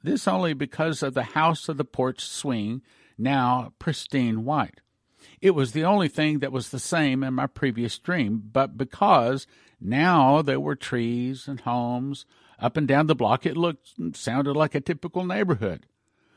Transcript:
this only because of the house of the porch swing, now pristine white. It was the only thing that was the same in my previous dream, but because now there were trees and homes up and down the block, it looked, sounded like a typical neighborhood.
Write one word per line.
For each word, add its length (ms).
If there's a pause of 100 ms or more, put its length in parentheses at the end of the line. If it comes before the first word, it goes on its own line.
this 260
only 260
because 500
of 100
the 100
house 460
of 80
the 80
porch 360
swing, 600 (360)
now 600
pristine 680
white. 340 (600)
It 100
was 220
the 100
only 240
thing 320
that 140
was 160
the 100
same 440
in 100
my 140
previous 520
dream, 520
but 260
because 680 (340)
now 600
there 180
were 160
trees 720
and 120
homes 640 (340)
up 180
and 100
down 200
the 80
block, 300
it 120
looked, 360 (220)
sounded 400
like 180
a 80
typical 440
neighborhood. 600 (520)